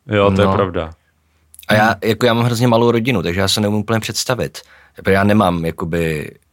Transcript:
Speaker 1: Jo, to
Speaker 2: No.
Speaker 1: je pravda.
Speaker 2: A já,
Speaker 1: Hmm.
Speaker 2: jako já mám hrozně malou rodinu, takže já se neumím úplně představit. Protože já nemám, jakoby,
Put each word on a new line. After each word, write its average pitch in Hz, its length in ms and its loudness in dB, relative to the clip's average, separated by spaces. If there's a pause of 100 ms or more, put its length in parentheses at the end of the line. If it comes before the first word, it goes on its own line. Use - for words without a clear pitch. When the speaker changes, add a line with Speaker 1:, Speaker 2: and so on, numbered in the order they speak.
Speaker 1:
Jo, 101 240 2
to 98 120 4
Speaker 2:
No. 101 80 4
Speaker 1:
je 95 40 0
pravda. 90 360 -2 (760)
Speaker 2:
A - 60 0
já, 110 120 4
Speaker 1:
Hmm. 110 180 0
Speaker 2:
jako 110 220 0
já 117 80 4
mám 117 120 0
hrozně 120 220 0
malou 117 240 4
rodinu, 117 320 0
takže 87 160 -2
já 98 80 0
se 110 140 -2
neumím 104 180 0
úplně 110 200 -2
představit. 107 640 -6 (340)
Protože - 180 -2
já 98 100 2
nemám, 95 420 2
jakoby, 82 680 -4 (220)